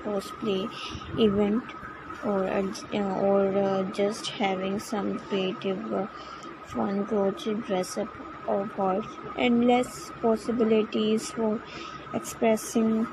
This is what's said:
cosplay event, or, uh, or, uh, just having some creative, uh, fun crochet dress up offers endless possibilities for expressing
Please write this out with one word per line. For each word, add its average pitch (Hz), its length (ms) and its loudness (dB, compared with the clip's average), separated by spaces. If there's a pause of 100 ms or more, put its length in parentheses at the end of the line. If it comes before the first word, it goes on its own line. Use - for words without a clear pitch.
cosplay 202 640 -2 (520)
event, 208 440 4 (600)
or, 196 220 2
uh, 196 760 -2
or, 196 340 4
uh, 196 360 2
just 202 380 0
having 196 500 0
some 202 400 -2
creative, 196 760 -2
uh, 196 140 0 (640)
fun 208 340 0
crochet 208 520 0
dress 196 420 -2
up 247 100 -2 (400)
offers 196 560 0 (360)
endless 247 720 4 (100)
possibilities 220 1120 2
for 220 280 0 (540)
expressing 220 1000 2